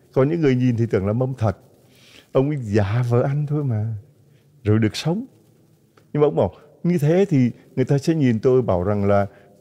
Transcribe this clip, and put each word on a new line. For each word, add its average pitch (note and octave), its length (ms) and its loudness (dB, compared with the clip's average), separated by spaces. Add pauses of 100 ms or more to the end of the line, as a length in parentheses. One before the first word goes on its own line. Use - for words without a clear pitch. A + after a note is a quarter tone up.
(120)
Còn C3+ 160 2
những E3+ 120 -2
người C3+ 140 2
nhìn B2 220 0
thì A#2 100 0
tưởng G2 200 -2
là G#2 60 0
mâm B2+ 220 -4
thật. G#2+ 240 -2 (760)
Ông C3+ 180 0
ấy D3+ 120 -6
giả G#2+ 460 0
vờ A#2+ 140 2
ăn D3 240 -2
thôi D3 180 -4
mà, A2 300 -4 (680)
rồi G#2 140 4
được G#2+ 180 0
sống. G3 280 -4 (880)
Nhưng D3 80 0
mà D3 60 4
ông E3 100 0
bảo, A2 160 0 (300)
như F3 160 0
thế E3+ 300 2
thì B2+ 220 2 (260)
người C3 80 0
ta C#3+ 140 0
sẽ D#3+ 160 -2
nhìn B2+ 240 2
tôi B2+ 240 2
bảo F2+ 220 0
rằng G2+ 200 -2
là G2+ 220 2 (340)